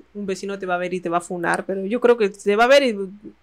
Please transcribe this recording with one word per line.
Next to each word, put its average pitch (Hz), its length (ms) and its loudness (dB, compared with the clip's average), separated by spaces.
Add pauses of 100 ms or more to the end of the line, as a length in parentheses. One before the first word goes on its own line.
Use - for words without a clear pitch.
(140)
un 208 120 -8
vecino 196 320 -6
te 196 80 -8
va 180 80 -2
a 175 40 0
ver 180 160 -4
y 185 60 -4
te 180 80 -6
va 170 100 0
a 175 40 -2
funar, 175 420 -4
pero 190 220 -6
yo 233 140 -4
creo 240 180 6
que 208 120 0
te 202 260 -2
va 226 80 4
a 247 40 6
ver 277 140 8
y, 254 120 0
o 196 160 -8 (320)